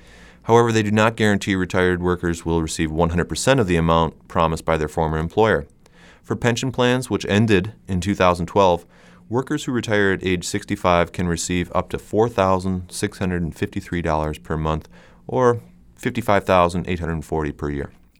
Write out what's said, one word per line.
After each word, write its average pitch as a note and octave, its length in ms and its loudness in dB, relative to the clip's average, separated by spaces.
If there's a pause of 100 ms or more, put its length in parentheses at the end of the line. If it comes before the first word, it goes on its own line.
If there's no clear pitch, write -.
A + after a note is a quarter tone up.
(420)
However, A#2 300 4
they A2 100 2
do G#2 80 -2
not A2 240 2
guarantee G#2 400 0
retired F2+ 480 0
workers F2 420 -2
will E2 160 0
receive D#2+ 300 -4
one E2 200 0
hundred E2+ 180 -2
percent C3 320 0
of G2 80 0
the F2 80 2
amount E2 500 0
promised D#2+ 380 -2
by D#2+ 120 0
their D#2 120 -2
former D#2 300 -2
employer. E2 500 0 (560)
For A2+ 100 -6
pension A#2+ 380 -2
plans, B2 360 0
which G2+ 180 -2
ended G#2 460 2 (140)
in F#2 140 -4
two G2 160 -2
thousand F2+ 300 2
twelve, F#2 380 2 (440)
workers B2+ 380 -4
who C#3+ 60 -6
retire G#2 380 0
at F#2 140 -2
age F2+ 200 -2
sixty-five F2+ 680 0
can F2+ 160 -4
receive F2 440 -2
up F2+ 180 -2
to - 100 -6
four G#2+ 280 0
thousand F#2+ 600 0
six - 280 -6
hundred F2+ 240 -4
and D#2 120 -6
fifty-three - 480 -6
dollars D#2 360 -2
per - 180 -8
month, D#2 320 -4 (400)
or A#2+ 320 2 (340)
fifty-five G#2+ 480 0
thousand F2+ 460 2
eight F2+ 100 -2
hundred E2 260 -4
forty D#2 280 -4
per D2 180 -6
year. C#2 220 -8 (280)